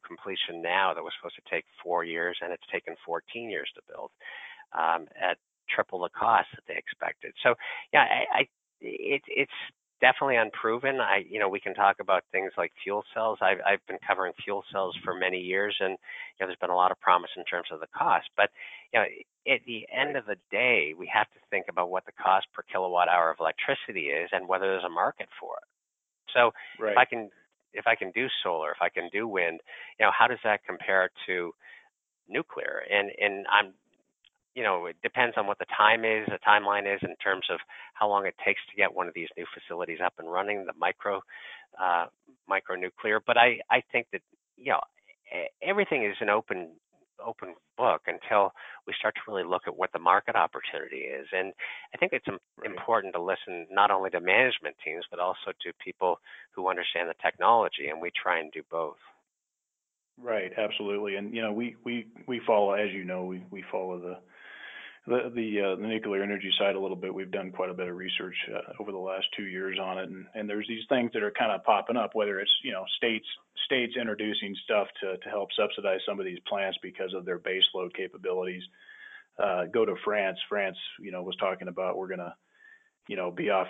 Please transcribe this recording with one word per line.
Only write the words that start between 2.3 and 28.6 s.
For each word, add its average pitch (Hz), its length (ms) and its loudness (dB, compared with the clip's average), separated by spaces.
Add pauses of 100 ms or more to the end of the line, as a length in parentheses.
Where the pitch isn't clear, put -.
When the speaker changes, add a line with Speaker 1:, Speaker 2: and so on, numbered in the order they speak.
Speaker 1:
and 87 120 -6
it's 85 100 -10 (100)
taken 90 220 -6 (100)
fourteen 110 460 -8
years 76 240 -6
to - 160 -20
build, - 220 -14 (640)
um, 82 280 2 (140)
at 87 160 2 (320)
triple - 300 0
the 90 180 -2
cost 107 380 6
that - 140 -18
they - 100 -4
expected. - 640 -8
So, 123 120 6 (380)
yeah, 143 140 8
I, - 320 2
I, 139 100 2 (320)
it, - 460 -4
it's - 320 -2 (420)
definitely 131 360 6
unproven. 120 640 2
I, 98 280 2
you 107 120 -4
know, 101 80 2
we 98 100 -2
can 98 160 -6
talk 98 260 6
about 95 300 2
things 95 260 -2
like 87 140 0 (140)
fuel 101 180 -2 (100)
cells. 110 300 -2
I've, 95 240 4
I've 98 200 2
been 92 200 -8
covering 92 280 0 (100)
fuel 101 180 -4 (100)
cells 95 320 -2
for 92 100 -2
many 92 240 0
years, 95 420 0
and, 95 120 0
you - 480 -12
know, 95 60 -2
there's 90 140 -6
been 90 100 0
a 90 60 2
lot 90 160 6
of - 80 -8
promise 87 360 6
in 90 80 -8
terms 87 280 -4
of 80 80 -10
the 80 160 -12
cost. - 300 2 (100)
But, 101 140 4 (420)
you 120 80 4
know, 98 60 4 (460)
at 120 140 2
the 113 240 -8
end 139 240 0
Speaker 2:
Right. - 20 0
Speaker 1:
of 113 100 -4
the 104 100 -2 (160)
day, 101 440 4
we 87 160 -10
have 107 200 4
to - 80 -20 (100)
think 95 180 -2
about 90 220 0
what 92 160 -4
the - 60 -20
cost 95 420 4
per - 160 -10
kilowatt 90 380 2
hour 85 220 6
of 80 100 -2
electricity 82 680 -2
is 80 200 -2
and 92 160 -2
whether 92 200 0
there's 95 180 0
a 90 40 -2
market 92 400 0 (120)
for 82 160 -12
it. - 100 -12 (680)
So 120 180 6 (260)
Speaker 2:
Right. 110 140 0
Speaker 1:
if 107 60 8
I 123 60 10
can, 113 260 -6 (420)
if 107 140 -2
I 117 80 6
can 95 160 -6
do 117 160 -2 (160)
solar, 80 280 0